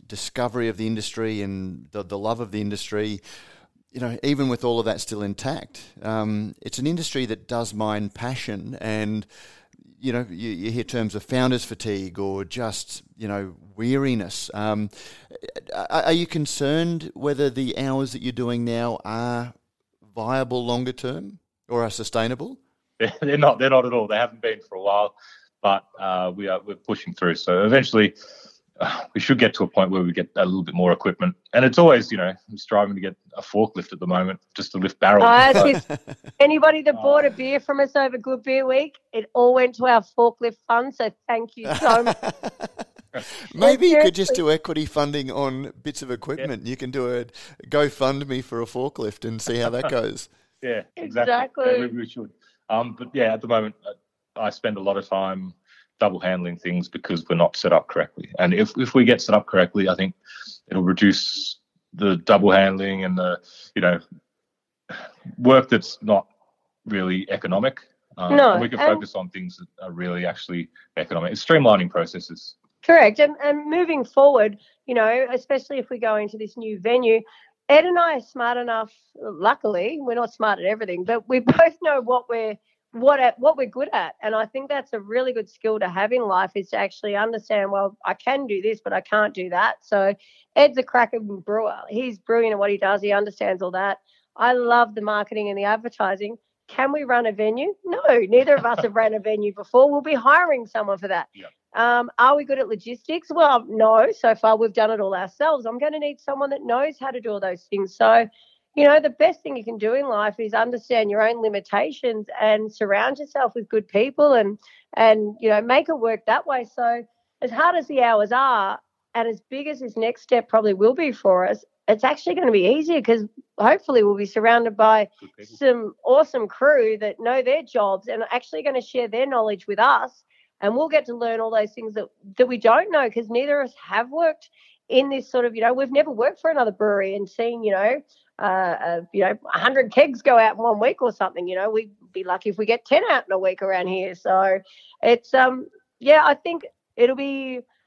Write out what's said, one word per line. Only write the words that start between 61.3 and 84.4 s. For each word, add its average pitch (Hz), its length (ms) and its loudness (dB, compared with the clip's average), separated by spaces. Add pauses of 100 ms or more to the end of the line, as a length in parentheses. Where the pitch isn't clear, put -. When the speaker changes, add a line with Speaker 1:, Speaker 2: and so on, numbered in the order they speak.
Speaker 2:
the 92 240 0
double 98 340 4
handling 95 520 2
and 92 140 -2
the, 90 220 -2 (360)
you - 60 -4
know, 90 180 2 (1400)
work 127 300 6
that's - 320 0
not 104 260 0 (580)
really 95 460 -4
economic. 101 500 -2 (360)
Um, - 180 -4
Speaker 3:
No, 262 180 6
Speaker 2:
and 175 80 -2
we - 80 -4
can - 100 -8
Speaker 3:
and - 140 0
Speaker 2:
focus - 220 -8
on 90 140 -8
things 90 280 -14
that 90 100 -20 (160)
are 92 80 -14
really 87 340 -6
actually 85 440 -8 (280)
economic. 85 340 -4
It's 107 120 -10
streamlining 107 460 4
processes. - 640 -8 (260)
Speaker 3:
Correct. 277 380 6
And, 294 240 2
and 294 260 -2
moving 320 360 0
forward, 233 520 4 (280)
you 247 100 -4
know, 240 380 2
especially 269 460 -6
if 247 100 -8
we 247 100 -8
go 220 160 0
into 214 220 -6
this 214 180 -12
new 220 240 -10
venue, 226 400 2 (480)
Ed 302 180 8
and 349 140 2
I 330 160 2
are 240 60 -6
smart 247 360 -6
enough, 226 360 -6 (280)
luckily, 208 800 -2
we're 240 140 -6
not 240 180 -4
smart 214 260 -2
at 175 60 -6
everything, 190 380 -4
but 226 240 -4
we 254 120 0
<laughs> - 0 -
both 320 420 4
know 294 200 0
what 247 280 -2
we're, 220 260 -6 (380)
what 269 260 4
at, 247 180 2
what 277 200 2
we're 262 100 -2
good 262 260 -8
at. 175 300 -4
And 220 100 -2
I 220 140 0